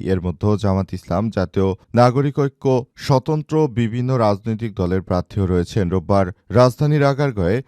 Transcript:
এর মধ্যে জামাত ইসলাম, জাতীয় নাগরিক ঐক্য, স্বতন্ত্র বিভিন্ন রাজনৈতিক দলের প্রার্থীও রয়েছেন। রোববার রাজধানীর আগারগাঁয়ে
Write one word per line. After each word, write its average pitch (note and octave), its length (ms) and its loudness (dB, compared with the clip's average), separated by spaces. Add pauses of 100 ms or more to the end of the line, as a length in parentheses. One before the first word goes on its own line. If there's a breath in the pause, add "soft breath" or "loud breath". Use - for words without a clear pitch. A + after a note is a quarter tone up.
(120)
এর F#2 80 0
মধ্যে F2+ 280 -4 (120)
জামাত F#2+ 320 0
ইসলাম, F2+ 380 -4
জাতীয় F#2+ 380 -2 (260 soft breath)
নাগরিক B2 440 4
ঐক্য, C#3 280 -4 (320)
স্বতন্ত্র D3+ 560 0 (200)
বিভিন্ন A#2+ 420 -2
রাজনৈতিক A2 580 -2
দলের F#2 280 0
প্রার্থীও F#2+ 440 -2
রয়েছেন। F2+ 400 0
রোববার F#2 400 0 (240)
রাজধানীর C#3+ 540 2
আগারগাঁয়ে B2+ 640 0